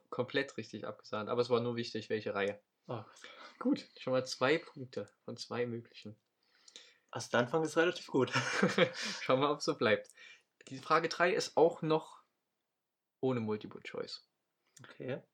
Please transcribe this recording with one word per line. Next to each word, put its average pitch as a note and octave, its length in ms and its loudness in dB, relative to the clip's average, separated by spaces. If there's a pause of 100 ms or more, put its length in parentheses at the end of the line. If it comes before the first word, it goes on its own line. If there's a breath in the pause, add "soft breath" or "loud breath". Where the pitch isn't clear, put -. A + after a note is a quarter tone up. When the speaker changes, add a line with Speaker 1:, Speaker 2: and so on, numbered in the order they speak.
(100)
Speaker 1:
komplett C3+ 480 -4
richtig A2 280 -12
abgesahnt, G#2+ 440 -8
aber A#2+ 100 2
es A#2+ 80 0
war A#2+ 120 4
nur A#2+ 160 -2
wichtig, A#2 340 -6
welche A2 240 -2
Reihe. G2+ 260 0 (280)
Speaker 2:
Oh. A#2+ 140 -8 (560 loud breath)
Speaker 1:
Gut, C#4+ 380 -2
schon - 160 -4
mal B2+ 140 0
zwei C#3+ 320 2
Punkte B2 500 -10 (160)
von B2 140 -10
zwei A#2+ 280 -6
möglichen. A#2 520 -12 (920 soft breath)
Speaker 2:
Also B2 200 -10
der A#2+ 100 4
Anfang D3 220 0
ist D#3 140 -4
relativ E3+ 300 2
gut. B2+ 240 2
Speaker 1:
<laughs> - 920 2
Schauen C3 180 4
wir, C#3+ 100 4
ob's D3+ 160 -4
so D3+ 100 0
bleibt. A2 340 2 (580 soft breath)
Die C3+ 100 -12
Frage D#3+ 320 2
drei F3+ 220 2
ist - 260 -2
auch E3+ 240 6
noch D#3 400 -2 (1000)
ohne B2+ 200 0
Multiple G#2+ 420 -6
Choice. - 440 -10 (560)
Speaker 2:
Okay. B2+ 400 -10 (120)